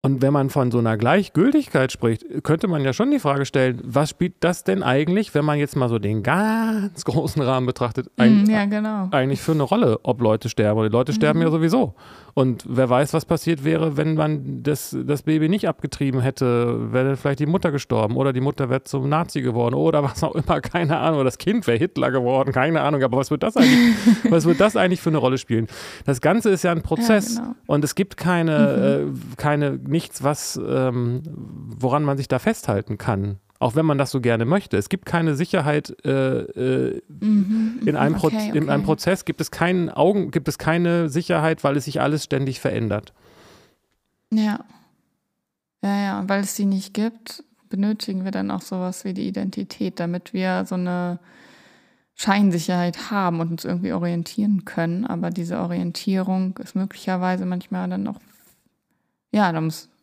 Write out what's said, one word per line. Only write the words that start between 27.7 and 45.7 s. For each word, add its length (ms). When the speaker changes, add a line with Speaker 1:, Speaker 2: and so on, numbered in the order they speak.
Speaker 1:
es 100
gibt 220
keine, 920
Speaker 2:
Mhm. 60
Speaker 1:
äh, 240
keine, 420
nichts, 300
was, 440
ähm, 600
woran 760
man 140
sich 100
da 120
festhalten 580
kann. 400
Auch 160
wenn 100
man 140
das 120
so 100
gerne 220
möchte. 320
Es 140
gibt 160
keine 300
Sicherheit, 680
äh, 60
äh, 680
Speaker 2:
Mhm, 800
Speaker 1:
in 100
einem 200
Speaker 2:
mhm, 40
Speaker 1:
Proz-, 140
Speaker 2:
okay, 240
Speaker 1:
in 120
einem 120
Speaker 2:
okay. 60
Speaker 1:
Prozess 360
gibt 160
es 120
keinen 400
Augen-, 400
gibt 160
es 100
keine 520
Sicherheit, 540
weil 140
es 80
sich 160
alles 220
ständig 360
verändert. 540
Speaker 2:
Ja. 320